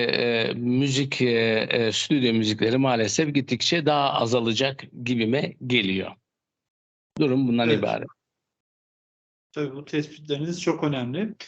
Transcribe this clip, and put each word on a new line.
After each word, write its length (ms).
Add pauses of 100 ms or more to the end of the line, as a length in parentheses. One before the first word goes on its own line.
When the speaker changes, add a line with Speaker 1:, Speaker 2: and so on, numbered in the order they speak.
Speaker 1:
e, 520
müzik, 680
e, 480
e, 220
stüdyo 420
müzikleri 440
maalesef 560
gittikçe 520
daha 260
azalacak 720 (200)
gibime 500 (120)
geliyor. 440 (1080)
Durum 300
bundan 200
Speaker 2:
Evet. 100
Speaker 1:
ibaret. 300 (1400)
Speaker 2:
Tabii 240
bu 80
tespitleriniz 800
çok 220
önemli. 500 (140)